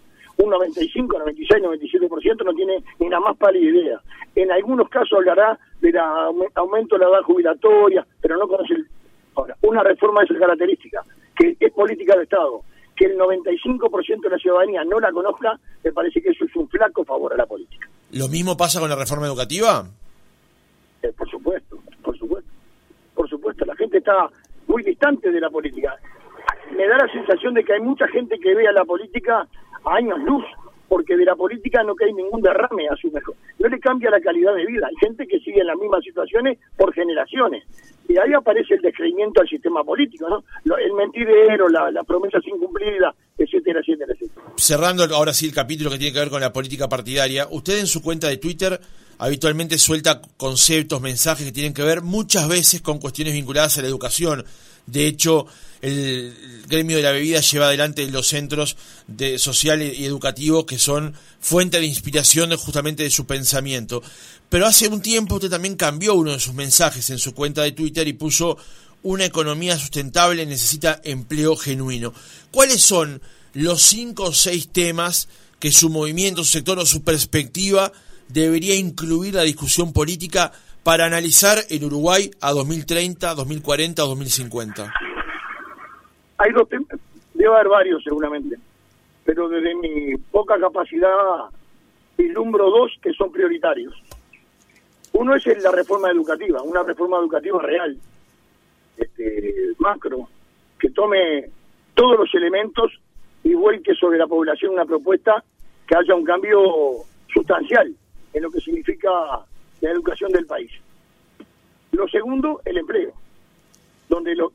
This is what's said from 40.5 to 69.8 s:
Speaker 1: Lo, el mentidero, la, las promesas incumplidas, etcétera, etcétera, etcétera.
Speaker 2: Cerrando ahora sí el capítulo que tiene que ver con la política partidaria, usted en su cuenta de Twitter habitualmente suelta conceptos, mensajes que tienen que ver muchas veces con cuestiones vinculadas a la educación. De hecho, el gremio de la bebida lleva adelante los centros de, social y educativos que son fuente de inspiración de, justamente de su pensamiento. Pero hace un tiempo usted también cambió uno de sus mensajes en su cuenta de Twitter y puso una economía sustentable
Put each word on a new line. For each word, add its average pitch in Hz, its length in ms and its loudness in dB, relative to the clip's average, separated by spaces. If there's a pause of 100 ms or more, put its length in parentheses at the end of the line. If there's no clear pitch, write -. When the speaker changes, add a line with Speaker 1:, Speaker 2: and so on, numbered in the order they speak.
Speaker 1:
Lo, 165 140 0
el - 160 -2
mentidero, 214 760 4
la, 156 220 2
las 170 140 -6
promesas 185 420 -2
incumplidas, 370 680 -2 (240)
etcétera, 165 400 0
etcétera, - 340 -4
etcétera. - 320 -16 (120)
Speaker 2:
Cerrando 175 460 2 (120)
ahora 151 180 2
sí 156 120 -2
el 147 80 -6
capítulo 147 360 -4
que 139 80 -6
tiene 143 160 -4
que 143 60 -2
ver 143 100 -2
con 135 120 -6
la 127 120 -2
política 131 360 -6
partidaria, 131 600 -2
usted 190 300 -4
en 196 80 -4
su 160 140 -4
cuenta 165 260 -4
de 135 100 -2
Twitter 180 420 -4 (380)
habitualmente 151 600 -2
suelta 156 440 2 (160)
conceptos, 147 640 0
mensajes 143 440 -2
que 135 60 -10
tienen 143 220 -4
que 147 100 -6
ver 165 180 0
muchas 190 460 -2
veces 175 340 2
con 151 180 -4
cuestiones 147 340 -6
vinculadas 143 440 0
a 143 40 -4
la 127 60 -4
educación. 135 580 -4 (400)
De 143 220 -2
hecho, 156 380 0 (360)
el 135 520 -6 (340)
gremio 160 300 0
de 147 60 2
la 143 80 2
bebida 151 300 0
lleva 147 260 2
adelante 143 420 0
los 135 180 -2
centros 147 480 -2 (320)
de, 127 300 -4
social 151 440 0
y 139 240 -6
educativos 143 600 -2
que 131 140 -6
son 151 340 0 (260)
fuente 175 400 0
de 160 60 0
inspiración 151 640 0
de, 165 60 -2
justamente 151 480 -4
de 147 60 -2
su 131 160 -2
pensamiento. 131 760 -6 (480)
Pero 175 160 2
hace 220 220 4
un 214 140 -4
tiempo 214 340 -2
usted 190 140 -4
también 180 260 -6
cambió 170 400 0
uno 156 160 2
de 135 80 -4
sus 127 140 -6
mensajes 139 560 0
en 127 100 -8
su 123 140 -6
cuenta 147 280 -4
de 147 120 0
Twitter 156 340 -4
y 147 60 -4
puso 156 440 -2 (440)
una 190 240 -2
economía 160 520 -2
sustentable 156 680 0